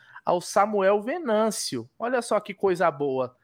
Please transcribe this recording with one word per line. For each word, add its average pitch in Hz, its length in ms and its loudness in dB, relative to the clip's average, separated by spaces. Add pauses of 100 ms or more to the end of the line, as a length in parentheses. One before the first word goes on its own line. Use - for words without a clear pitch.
(240)
ao 175 160 2
Samuel 208 600 2
Venâncio. 220 840 -2 (100)
Olha 240 240 -2
só 214 180 0
que 202 140 -10
coisa 180 360 2
boa. 135 540 -2